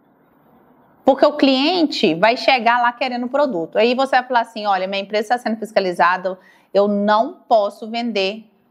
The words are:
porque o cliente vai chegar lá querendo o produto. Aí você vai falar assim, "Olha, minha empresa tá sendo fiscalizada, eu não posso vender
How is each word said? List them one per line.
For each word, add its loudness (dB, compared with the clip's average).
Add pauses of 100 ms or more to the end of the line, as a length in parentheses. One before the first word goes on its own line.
(1040)
porque 4
o 2
cliente 0
vai 2
chegar 2
lá 2
querendo -6
o -10
produto. -2
Aí 2
você 0
vai 0
falar -2
assim, -8
"Olha, 0
minha -4
empresa -4
tá -2
sendo -6
fiscalizada, 0 (360)
eu 2
não 0 (140)
posso 0
vender -4 (200)